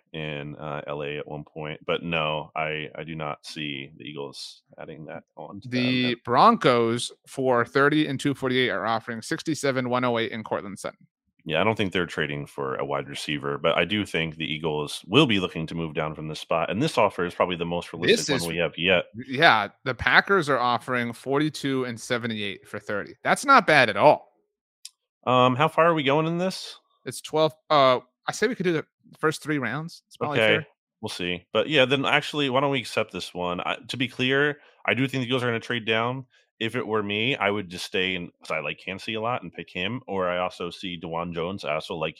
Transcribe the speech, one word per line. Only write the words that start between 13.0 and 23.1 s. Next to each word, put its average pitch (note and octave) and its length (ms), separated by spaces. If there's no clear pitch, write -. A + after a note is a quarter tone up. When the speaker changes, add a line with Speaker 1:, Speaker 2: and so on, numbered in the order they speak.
Speaker 1:
receiver, C#2+ 500
but D#2+ 180
I F2 80
do G2 220
think D#2+ 300
the E2 140
Eagles D2+ 560
will C3 200
be G2+ 140
looking E2 260
to - 80
move E2 200
down D#2 200
from D#2 140
this D#2 120
spot. E2 300
And G2+ 120
this D#3+ 140
offer F#2+ 300
is E2+ 80
probably F2+ 220
the E2+ 100
most E2+ 260
realistic F2+ 260
Speaker 2:
This D#3 120
Speaker 1:
one B2+ 100
Speaker 2:
is E2+ 60
Speaker 1:
we E2 100
have E2 220
yet. F2 260
Speaker 2:
Yeah, B2 400
the B2+ 100
Packers D#3+ 540
are C3+ 100
offering A#2+ 540
forty-two C3+ 720
and A#2 160
seventy-eight A2+ 680
for G#2+ 120
thirty. G2+ 440